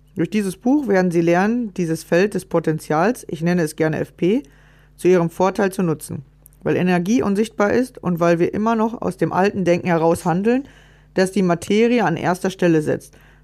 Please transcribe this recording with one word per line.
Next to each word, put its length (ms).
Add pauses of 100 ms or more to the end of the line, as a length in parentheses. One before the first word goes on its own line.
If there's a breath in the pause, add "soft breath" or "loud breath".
(160)
Durch 160
dieses 260
Buch 320
werden 220
Sie 100
lernen, 540
dieses 300
Feld 300
des 100
Potenzials, 840
ich 140
nenne 200
es 140
gerne 220
F 180
P, 260 (540 soft breath)
zu 120
Ihrem 220
Vorteil 420
zu 100
nutzen, 400 (400)
weil 140
Energie 460
unsichtbar 500
ist 260
und 220
weil 180
wir 140
immer 240
noch 240
aus 160
dem 160
alten 320
Denken 220
heraus 380
handeln, 400 (500 loud breath)
das 180
die 100
Materie 640
an 120
erster 340
Stelle 320
setzt – 340 (280 soft breath)